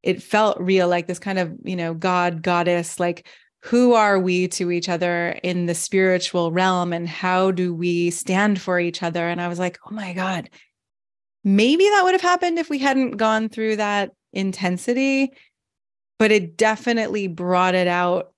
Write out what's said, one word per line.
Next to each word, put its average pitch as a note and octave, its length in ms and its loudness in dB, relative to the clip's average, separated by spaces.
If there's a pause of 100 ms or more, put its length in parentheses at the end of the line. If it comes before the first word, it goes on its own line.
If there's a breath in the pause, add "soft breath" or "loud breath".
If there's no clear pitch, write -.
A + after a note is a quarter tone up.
it F#3 200 -2
felt G#3+ 360 2
real, F#3 280 2
like, F3 200 0
this F3+ 120 -8
kind F#3+ 200 -4
of, E3+ 140 -4 (100)
you F#3 120 -6
know, E3 180 -6
God, F3 500 0
goddess, F3 560 0
like, F3 280 -4 (360 loud breath)
who A#3+ 300 4
are G#3 260 4
we F3+ 300 0
to F3+ 220 -4
each F3 180 -4
other F3 540 -2
in F3 240 -2
the E3+ 80 -2
spiritual F3+ 760 0
realm, F3+ 420 0
and E3+ 140 -6
how F#3 440 0
do F3+ 220 -2
we F3 360 0
stand F#3+ 500 0
for F3+ 200 -2
each F3 240 -4
other? E3+ 260 -2
And F3 100 -4
I F3 80 -4
was F3 120 -6
like, F3+ 260 -4
"Oh - 80 -16
my G3 200 -10
God, F#3 360 -6 (920 soft breath)
maybe A#3 460 4
that G4+ 140 4
would F#4 100 4
have F#4 80 2
happened F4 380 2
if D#4+ 100 -6
we C#4+ 100 -4
hadn't C4+ 380 0
gone A3 320 0
through A3 280 -2
that G3+ 340 -2 (220)
intensity," B3 1000 -2 (880 soft breath)
but G#3+ 120 6
it F3+ 260 2
definitely A3 680 0
brought F3+ 480 0
it F3+ 120 2
out F3+ 500 -2